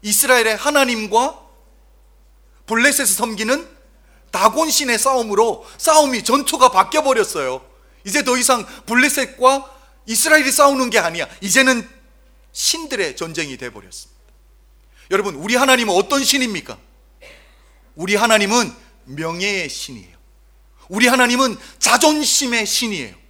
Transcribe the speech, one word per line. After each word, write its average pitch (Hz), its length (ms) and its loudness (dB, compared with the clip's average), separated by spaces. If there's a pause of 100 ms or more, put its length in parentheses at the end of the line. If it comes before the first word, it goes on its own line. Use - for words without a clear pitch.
이스라엘의 220 560 0
하나님과 247 800 0 (1300)
블레셋을 254 400 2
섬기는 226 720 -4 (560)
다곤 285 380 2
신의 247 300 0
싸움으로 226 680 0 (120)
싸움이, 294 460 2
전투가 262 480 2
바뀌어버렸어요. 190 960 0 (380)
이제 202 200 -2
더 247 140 0
이상 247 280 0 (200)
블레셋과 262 880 0 (340)
이스라엘이 277 440 2
싸우는 277 380 4
게 226 100 2
아니야. 165 300 -4 (100)
이제는 240 480 0 (640)
신들의 262 640 -6
전쟁이 156 420 -8
돼버렸습니다. 107 600 -18 (920)
여러분, 196 240 -2
우리 190 200 -4
하나님은 247 380 2
어떤 277 300 0
신입니까? 208 560 -4 (1160)
우리 185 200 -2
하나님은 226 600 2 (300)
명예의 165 640 -6
신이에요. 92 480 -16 (720)
우리 226 180 2
하나님은 247 500 2 (220)
자존심의 254 840 0
신이에요. 165 500 -6 (140)